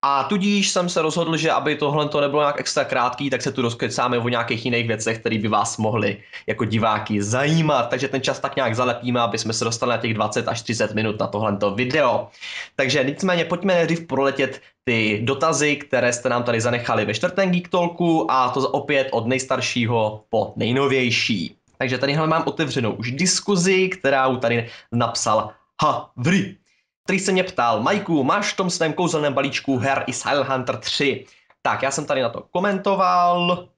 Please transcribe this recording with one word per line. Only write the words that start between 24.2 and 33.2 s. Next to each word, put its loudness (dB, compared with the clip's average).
tady 0
napsal 0
Havry, 0
který 0
se -2
mě 2
ptal: 0
„Majku, 0
máš 0
v -8
tom 0
svém -2
kouzelném 0
balíčku -2
her 0
i -6
Silent -2
Hunter -2
tři?“ -2
Tak, -2
já 0
jsem -4
tady 0
na 0
to -12
komentoval 2